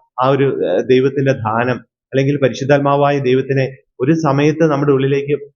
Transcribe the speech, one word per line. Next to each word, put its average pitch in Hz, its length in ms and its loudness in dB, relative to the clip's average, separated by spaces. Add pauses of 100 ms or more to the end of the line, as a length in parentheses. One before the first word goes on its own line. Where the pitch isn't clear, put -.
(240)
ആ 131 40 2
ഒരു, 135 380 0
ഏഹ്, 95 220 -2
ദൈവത്തിന്റെ 135 460 2
ദാനം? 117 420 -2 (100)
അല്ലെങ്കിൽ 135 520 -4
പരിശുദ്ധാത്മാവായ 143 840 0
ദൈവത്തിനെ 131 580 -2 (220)
ഒരു 131 140 0
സമയത്ത് 151 580 2
നമ്മുടെ 143 200 0
ഉള്ളിലേക്ക് 139 500 0 (140)